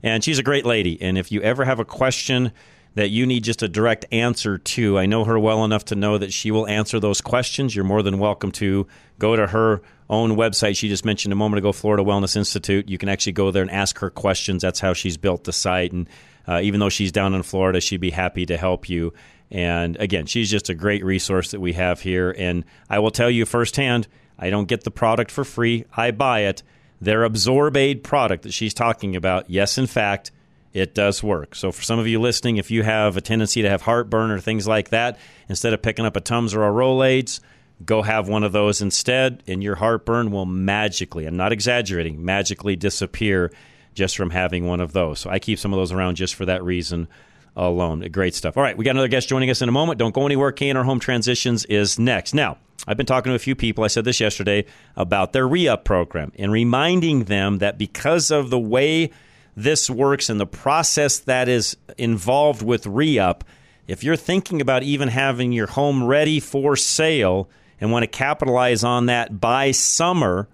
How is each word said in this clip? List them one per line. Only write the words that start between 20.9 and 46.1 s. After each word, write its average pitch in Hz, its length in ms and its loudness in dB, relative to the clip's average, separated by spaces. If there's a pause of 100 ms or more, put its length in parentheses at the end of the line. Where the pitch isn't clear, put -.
resource 92 460 0
that 101 100 -10
we 90 120 -2
have 87 300 0
here. 90 360 0
And 87 260 -2 (240)
I 101 120 0
will 110 100 2
tell 120 200 2
you 117 160 2
firsthand, 120 600 0 (320)
I 90 120 -4
don't 101 180 0
get - 160 -2
the - 80 -4
product 113 400 0
for 143 120 -4
free. 117 420 -2 (100)
I 117 160 0
buy 113 300 0
it. 98 200 -2 (380)
Their 110 280 2
Absorbaid 131 720 2
product 113 400 0
that 104 100 -12
she's 110 220 -4
talking 113 400 -2
about, 92 340 -2
yes, 98 300 0
in 131 80 2
fact, 101 460 -2 (420)
it 95 200 -2
does 101 280 2
work. 90 320 -4
So 95 160 -4
for - 120 -10
some 113 180 0
of 113 80 0
you 113 120 2
listening, 120 360 0
if 101 160 -4
you 113 100 2
have 107 340 2
a 98 40 -2
tendency 110 420 0
to 101 80 4
have 98 120 0
heartburn 113 500 0
or 98 80 -2
things 107 260 -2
like 107 240 0
that, 120 260 0 (320)
instead 110 240 0
of 107 80 0
picking 113 240 -2
up 107 120 -2
a 95 40 -2
Tums 117 340 -2
or 107 120 2
a 104 60 4
Rolaids, 131 640 2 (460)
go 110 180 2
have 107 260 0
one 107 140 0
of 104 80 0
those 104 320 2
instead, 123 640 0
and 95 160 -4
your 101 140 -4
heartburn 113 560 0
will 98 120 -2
magically, 92 800 -2
I'm 80 120 -6
not 95 160 0
exaggerating, 98 720 -2
magically 98 500 -2
disappear 92 800 -2 (420)
just 95 220 -2
from 90 140 -2
having 87 360 -2
one 87 140 -2
of 82 120 -4
those. 82 280 -2
So 92 100 -10
I 95 80 -2
keep 104 220 -4
some 101 120 -2
of 98 60 0
those 90 140 -2
around 90 240 -2